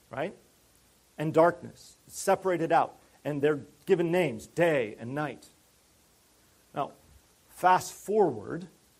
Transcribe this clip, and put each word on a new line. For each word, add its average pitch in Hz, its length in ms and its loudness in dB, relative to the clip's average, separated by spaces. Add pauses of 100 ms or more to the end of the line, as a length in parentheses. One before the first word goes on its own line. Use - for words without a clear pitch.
(120)
right? 160 240 -8 (840)
And 151 160 -4
darkness, 160 640 0 (120)
separated 180 640 -2
out, 151 260 2 (260)
and 143 180 -4
they're 147 200 2 (240)
given 170 260 2
names, 160 360 -2
day 143 520 0
and 123 160 -10
night. 147 320 -8 (1300)
Now, 139 160 -6 (580)
fast 180 440 2
forward 165 720 -2 (320)